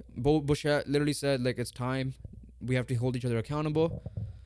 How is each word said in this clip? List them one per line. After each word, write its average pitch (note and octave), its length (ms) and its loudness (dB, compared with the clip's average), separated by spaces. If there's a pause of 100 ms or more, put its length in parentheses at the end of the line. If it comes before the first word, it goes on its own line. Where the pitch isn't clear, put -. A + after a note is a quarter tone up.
(160)
Bo C#3+ 240 4
Bichette D3 480 2
literally D3 260 4
said, C#3 280 2
like, B2 160 0
"It's A#2+ 120 -4
time. C3 420 -2 (480)
We B2 140 -2
have B2+ 140 0
to C3 80 0
hold B2 200 0
each A#2+ 80 -4
other A#2+ 140 2
accountable, D3+ 640 0 (440)